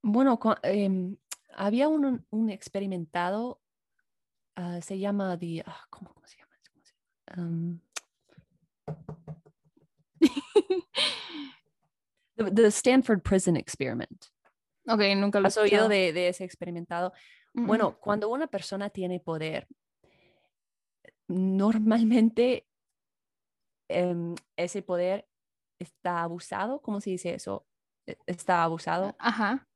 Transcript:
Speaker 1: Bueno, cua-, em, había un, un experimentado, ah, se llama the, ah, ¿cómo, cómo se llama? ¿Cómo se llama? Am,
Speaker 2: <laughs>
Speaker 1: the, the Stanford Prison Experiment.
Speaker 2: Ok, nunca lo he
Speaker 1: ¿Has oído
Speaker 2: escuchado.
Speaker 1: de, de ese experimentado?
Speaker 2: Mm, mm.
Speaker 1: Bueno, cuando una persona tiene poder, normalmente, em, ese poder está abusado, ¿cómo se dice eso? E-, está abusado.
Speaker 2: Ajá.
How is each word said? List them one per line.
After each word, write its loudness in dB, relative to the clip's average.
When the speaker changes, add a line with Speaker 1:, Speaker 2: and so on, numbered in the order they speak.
Speaker 1:
Bueno, 4
cua-, 2
em, 0
había 0
un, 0
un -2
experimentado, -4
ah, -6
se -8
llama -2
the, -6
ah, -16
¿cómo, -20
cómo -20
se -20
llama? -20
¿Cómo -20
se -20
llama? -14
Am, -6
Speaker 2:
<laughs> 2
Speaker 1:
the, -2
the 8
Stanford 4
Prison 4
Experiment. -6
Speaker 2:
Ok, 2
nunca 2
lo 4
he 6
Speaker 1:
¿Has 2
oído 6
Speaker 2:
escuchado. 4
Speaker 1:
de, 4
de 0
ese -4
experimentado? -6
Speaker 2:
Mm, -4
mm. 0
Speaker 1:
Bueno, 2
cuando -2
una -2
persona -8
tiene -6
poder, -6
normalmente, 2
em, -2
ese -4
poder -2
está -6
abusado, -6
¿cómo -6
se -6
dice -6
eso? -10
E-, -14
está 0
abusado. -4
Speaker 2:
Ajá. -2